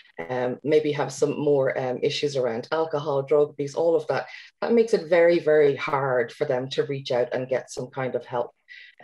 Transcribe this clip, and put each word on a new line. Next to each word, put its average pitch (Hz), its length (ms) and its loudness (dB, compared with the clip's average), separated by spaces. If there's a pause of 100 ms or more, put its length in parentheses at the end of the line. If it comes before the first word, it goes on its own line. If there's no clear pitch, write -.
(300)
um, 127 340 -4
maybe 151 300 2
have 143 180 -4
some 143 260 -2
more, 143 400 0
um, 127 240 -4
issues 143 360 -2
around 123 340 -4
alcohol, 156 500 -2
drug 147 280 2
abuse, 143 260 -8
all 165 200 2
of 156 120 -2
that, 131 200 -2 (340)
that 220 100 -2
makes 226 220 4
it 165 160 0
very, 170 300 6
very 147 360 4
hard 131 560 -2
for - 140 -4
them 135 240 -2
to 147 140 -2
reach 139 280 -8
out 123 220 0
and 127 160 -4
get 123 200 -4
some 127 180 -10
kind 127 280 -6
of 120 100 -6
help. 120 300 -6 (480)